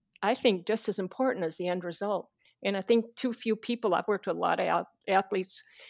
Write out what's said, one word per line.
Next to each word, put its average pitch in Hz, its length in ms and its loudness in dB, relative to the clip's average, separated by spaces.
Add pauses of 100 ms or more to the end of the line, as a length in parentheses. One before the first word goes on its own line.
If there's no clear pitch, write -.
(220)
I 208 120 2
think, 202 320 2
just 214 220 0
as 208 120 -2
important 190 460 -2
as 160 120 -6
the 175 100 -4
end 180 160 -2
result. 180 460 -4 (340)
And 196 140 -2
I 190 40 -4
think 233 340 2
too 247 180 -2
few 220 240 -2
people, 233 360 -2
I've 170 140 0
worked 202 200 -2
with 165 100 -2
a - 20 -8
lot 170 220 2
of 180 60 2
ath-, 170 180 0 (240)
athletes 190 520 0 (280)